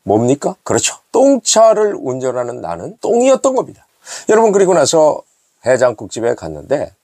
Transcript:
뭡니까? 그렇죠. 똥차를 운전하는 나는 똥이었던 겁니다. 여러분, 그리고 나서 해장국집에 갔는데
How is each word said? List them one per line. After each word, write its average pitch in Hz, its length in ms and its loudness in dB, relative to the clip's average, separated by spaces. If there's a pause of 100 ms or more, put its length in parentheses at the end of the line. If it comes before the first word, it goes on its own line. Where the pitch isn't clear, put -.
뭡니까? 123 600 0
그렇죠. - 340 -4 (160)
똥차를 220 840 2
운전하는 123 640 -6
나는 87 400 -10
똥이었던 262 540 0
겁니다. - 320 -8 (420)
여러분, 220 240 4
그리고 190 220 2
나서 156 480 2 (420)
해장국집에 117 720 -2
갔는데 82 580 -8 (120)